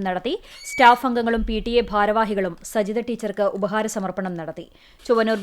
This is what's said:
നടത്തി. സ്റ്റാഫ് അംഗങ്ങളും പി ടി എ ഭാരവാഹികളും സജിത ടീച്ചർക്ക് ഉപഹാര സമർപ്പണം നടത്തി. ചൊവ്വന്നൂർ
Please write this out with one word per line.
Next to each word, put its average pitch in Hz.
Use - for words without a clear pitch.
നടത്തി. 185
സ്റ്റാഫ് 240
അംഗങ്ങളും 233
പി 220
ടി 233
എ -
ഭാരവാഹികളും 208
സജിത 214
ടീച്ചർക്ക് 208
ഉപഹാര 208
സമർപ്പണം 185
നടത്തി. 160
ചൊവ്വന്നൂർ 226